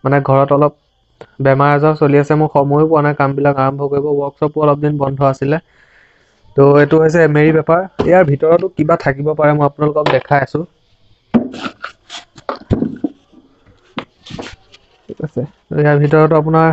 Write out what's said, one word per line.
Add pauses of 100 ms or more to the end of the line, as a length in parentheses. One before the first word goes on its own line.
মানে (100)
ঘৰত
অলপ (720)
বেমাৰ
আজাৰ
চলি
আছে,
মোৰ
সময়ো
পোৱা
নাই
কামবিলাক
আৰম্ভ (100)
কৰিব। (160)
ৱৰ্কশ্বপো
অলপ
দিন (100)
বন্ধ (120)
আছিলে। (960)
তো (200)
এইটো
হৈছে
MARI
বেপাৰ। (280)
ইয়াৰ
ভিতৰতো (100)
কিবা
থাকিব (120)
পাৰে,
মই
আপোনালোকক (100)
দেখাই
আছো। (4000)
ঠিক
আছে, (280)
তো (100)
ইয়াৰ
ভিতৰতো
আপোনাৰ